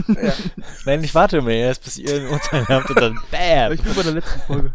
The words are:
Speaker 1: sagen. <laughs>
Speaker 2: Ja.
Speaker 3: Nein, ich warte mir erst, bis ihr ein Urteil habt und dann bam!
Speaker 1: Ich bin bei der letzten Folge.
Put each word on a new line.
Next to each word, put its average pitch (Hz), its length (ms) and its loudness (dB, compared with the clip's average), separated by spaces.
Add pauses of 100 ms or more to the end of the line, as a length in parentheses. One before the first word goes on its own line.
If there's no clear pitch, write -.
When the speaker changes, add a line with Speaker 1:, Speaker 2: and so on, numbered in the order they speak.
Speaker 1:
sagen. 214 120 2
<laughs> - 80 -2
Speaker 2:
Ja. 196 80 2 (520)
Speaker 3:
Nein, 147 180 0
ich 151 120 -4
warte 175 260 4
mir 117 140 0
erst, 123 280 -2
bis - 140 -10
ihr 143 240 -4
ein 135 60 -8
Urteil 143 400 -2
habt 131 220 0
und - 100 4
dann 113 180 2 (140)
bam! 156 420 4
Speaker 1:
Ich 165 100 -2
bin 214 120 2
bei 190 80 0
der 165 100 -2
letzten - 280 0
Folge. 139 340 2